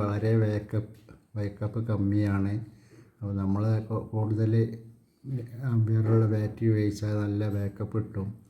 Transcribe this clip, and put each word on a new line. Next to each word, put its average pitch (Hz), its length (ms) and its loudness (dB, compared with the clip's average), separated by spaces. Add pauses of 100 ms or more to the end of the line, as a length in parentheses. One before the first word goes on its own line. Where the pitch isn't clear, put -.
വളരെ 104 300 0 (120)
വേക്കപ്പ്, 104 500 -2 (440)
വേക്കപ്പ് 104 420 -4 (100)
കമ്മിയാണ്. 101 640 2 (640)
അപ്പോൾ 101 240 -6
നമ്മൾ 98 220 2 (240)
കൊ-, 110 240 -4
കൂടുതൽ 110 420 0 (1160)
ആംപിയറുള്ള 110 540 4 (100)
ബാറ്ററി 107 380 0
ഉപയോഗിച്ചാൽ 104 500 0
നല്ല 104 340 0
ബാക്കപ്പ് 101 460 -4
കിട്ടും. 98 260 -6 (200)